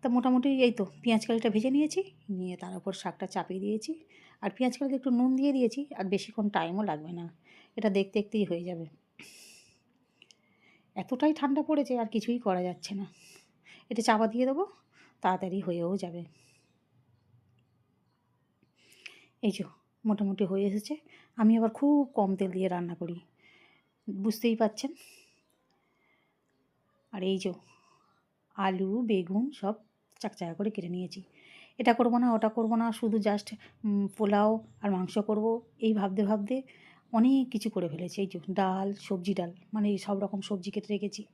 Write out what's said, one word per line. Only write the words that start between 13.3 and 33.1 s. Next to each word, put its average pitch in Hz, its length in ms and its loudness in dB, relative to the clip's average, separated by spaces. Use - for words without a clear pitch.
এটা 233 120 -2
চাপা 226 240 4
দিয়ে 233 200 0
দেবো, 277 180 0
তাড়াতাড়ি 185 380 0
হয়েও 175 360 -2
যাবে। 175 260 -8
এই 208 140 2
যে 202 60 -8
মোটামুটি 208 400 2
হয়ে 196 220 0
এসেছে। 214 280 -2
আমি 220 220 6
আবার 220 120 4
খুব 285 440 2
কম 196 220 2
তেল 190 140 0
দিয়ে 185 180 0
রান্না 175 260 -4
করি, 170 220 -8
বুঝতেই 214 480 0
পারছেন। 226 340 -2
আর 190 100 -6
এই 190 160 2
যে 185 120 -2
আলু, 190 340 0
বেগুন 202 420 0
সব 202 140 -2
চাকচাকা 175 340 -8
করে 202 160 -2
কেটে 180 180 -8
নিয়েছি। 180 320 -8
এটা 233 160 4
করবো 233 240 4
না, 247 140 4
ওটা 220 160 4
করবো 220 280 0
না, 226 160 2
শুধু 220 260 0